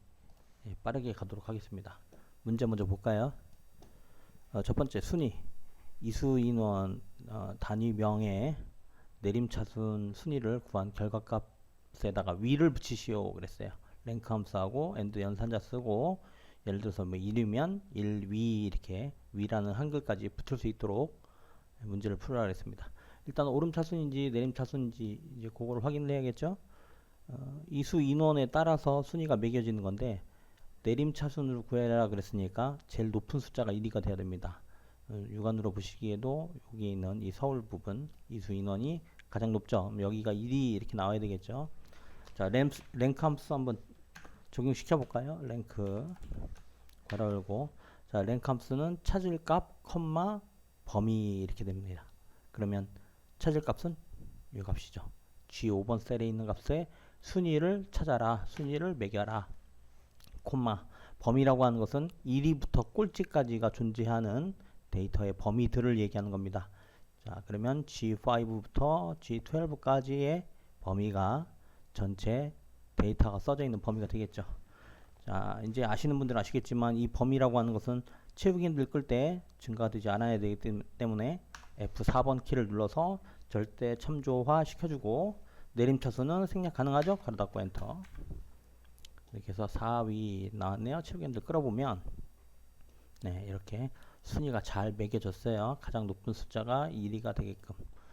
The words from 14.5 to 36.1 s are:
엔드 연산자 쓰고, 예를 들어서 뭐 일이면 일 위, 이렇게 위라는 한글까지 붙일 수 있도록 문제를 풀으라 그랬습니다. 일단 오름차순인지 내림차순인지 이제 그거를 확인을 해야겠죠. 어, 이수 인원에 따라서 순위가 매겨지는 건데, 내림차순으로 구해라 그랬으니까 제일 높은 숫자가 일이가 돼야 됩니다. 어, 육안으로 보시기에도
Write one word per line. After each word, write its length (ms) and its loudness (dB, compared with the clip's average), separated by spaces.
엔드 220 -2
연산자 400 0
쓰고, 640 0
예를 140 0
들어서 220 -2
뭐 140 -2
일이면 640 2
일 380 -2
위, 360 2
이렇게 440 -4
위라는 400 0
한글까지 560 -2
붙일 300 -4
수 80 -2
있도록 520 -2
문제를 340 -2
풀으라 280 -2
그랬습니다. 480 -4
일단 220 0
오름차순인지 840 0
내림차순인지 920 -2
이제 120 -8
그거를 340 -4
확인을 280 -2
해야겠죠. 460 -2
어, 400 -10
이수 320 2
인원에 440 6
따라서 560 4
순위가 360 2
매겨지는 440 2
건데, 400 -2
내림차순으로 800 0
구해라 440 4
그랬으니까 720 -2
제일 220 0
높은 300 0
숫자가 320 -2
일이가 280 -2
돼야 160 0
됩니다. 460 -6
어, 200 -6
육안으로 420 0
보시기에도 840 -4